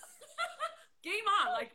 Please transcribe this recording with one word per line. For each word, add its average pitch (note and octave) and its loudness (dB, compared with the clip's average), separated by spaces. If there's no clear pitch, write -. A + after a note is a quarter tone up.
<laughs> E5 -6
Game G4+ -4
on. - 0
Like, C4+ -4